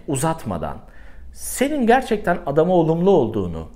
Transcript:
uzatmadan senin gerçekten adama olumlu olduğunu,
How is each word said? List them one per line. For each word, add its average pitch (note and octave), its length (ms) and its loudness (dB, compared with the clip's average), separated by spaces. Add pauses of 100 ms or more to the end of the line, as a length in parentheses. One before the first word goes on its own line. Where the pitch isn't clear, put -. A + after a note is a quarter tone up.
uzatmadan A#2 720 -4 (560)
senin C#4 540 -2
gerçekten A3+ 580 2
adama D#3 280 2
olumlu E3+ 360 4
olduğunu, G2+ 680 0